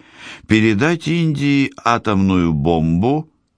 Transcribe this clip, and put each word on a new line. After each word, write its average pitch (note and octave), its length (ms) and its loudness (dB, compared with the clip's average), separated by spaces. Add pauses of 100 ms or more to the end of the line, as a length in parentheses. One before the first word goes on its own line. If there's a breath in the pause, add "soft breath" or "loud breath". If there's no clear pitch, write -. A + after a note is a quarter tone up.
(480 loud breath)
передать A2 600 0
Индии C#3+ 640 0 (100)
атомную F#2+ 720 0
бомбу – E2+ 800 0 (260)